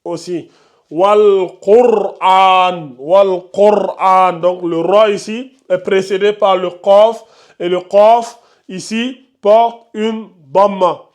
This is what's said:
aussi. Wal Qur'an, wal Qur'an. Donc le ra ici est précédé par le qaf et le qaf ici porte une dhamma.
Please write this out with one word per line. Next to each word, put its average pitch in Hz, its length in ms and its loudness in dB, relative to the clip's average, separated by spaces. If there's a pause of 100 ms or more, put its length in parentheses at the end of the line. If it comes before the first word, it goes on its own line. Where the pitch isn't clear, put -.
aussi. 170 460 -12 (420)
Wal 196 600 0 (100)
Qur'an, 190 1400 2
wal 180 460 0 (100)
Qur'an. 190 800 2
Donc 180 300 -4
le 170 180 -4
ra 208 280 2
ici 220 420 -8 (180)
est 185 100 0
précédé 196 540 -2
par 196 240 0
le 185 140 -6
qaf 208 520 2 (360)
et 175 100 -8
le 180 120 -4
qaf 220 580 2 (280)
ici 226 500 -8 (240)
porte 226 520 0
une 220 360 -6 (220)
dhamma. 185 640 0